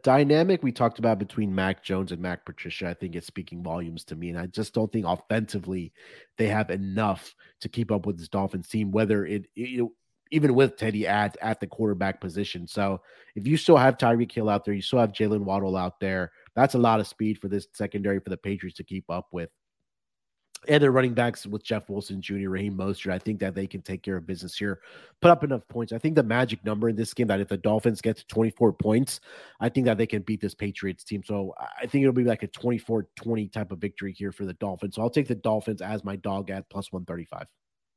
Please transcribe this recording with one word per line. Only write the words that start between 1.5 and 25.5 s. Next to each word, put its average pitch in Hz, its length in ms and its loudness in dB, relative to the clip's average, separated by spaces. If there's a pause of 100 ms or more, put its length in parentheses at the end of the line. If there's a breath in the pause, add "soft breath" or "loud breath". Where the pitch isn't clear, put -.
Mac 95 300 0
Jones 95 280 -2
and 85 80 -6
Mac 90 280 -6
Patricia, - 420 -8
I 87 60 -6
think 87 200 -10
it's 85 120 -10
speaking 87 340 -12
volumes 85 440 -6
to 82 100 -12
me. 85 140 -8
And 85 100 -6
I 90 80 -6
just 110 260 -6
don't 110 180 0
think 107 160 -4
offensively 92 840 -4 (460 loud breath)
they 110 80 4
have 107 240 0
enough 98 640 -2 (260 soft breath)
to - 80 -8
keep 117 220 -2
up 101 160 0
with 92 100 -4
this 82 100 -14
Dolphins 98 400 -2
team, 107 240 -2
whether 104 320 2
it, 95 300 -4
you 123 240 -6
know, 120 140 0 (400)
even 147 240 4
with 135 220 6
Teddy 107 280 0
at, 101 340 2
at 110 200 -2
the 101 80 -6
quarterback 98 520 -2
position. 90 480 -6
So 98 340 -2 (340 soft breath)
if 101 100 -6
you 147 100 4
still 156 220 8
have 127 200 6
Tyreek 117 340 4
Hill 107 180 0
out 101 160 0
there, 104 80 0
you 98 80 -2
still - 160 0
have 113 140 4
Jaylen 107 300 0
Waddle 95 360 -2
out 90 220 -4
there, 95 320 -4 (240 soft breath)
that's 131 180 4
a 127 60 2
lot 113 200 6
of 104 60 0
speed 107 320 -2
for 98 120 -10
this 98 240 -4
secondary 98 460 -2
for 95 120 -8
the 90 60 -4
Patriots 95 400 -8
to - 60 -14
keep 92 280 -10
up 90 200 -6
with. 87 200 -8 (1160)
And 147 140 6
their 139 100 8
running 127 220 4
backs 120 320 0
with 104 180 -8
Jeff - 260 -4
Wilson 98 340 -6
Junior, 98 260 -4
Raheem 98 260 -4
Mostert, 95 360 -4
I 92 80 -2
think 107 220 -4
that 95 120 -4
they 98 140 -4
can 92 160 -12
take 95 180 -8
care 95 160 -4
of 82 80 -8
business 90 320 -10
here, 101 220 -4 (420 loud breath)
put 170 80 10
up 165 140 8
enough 135 240 -2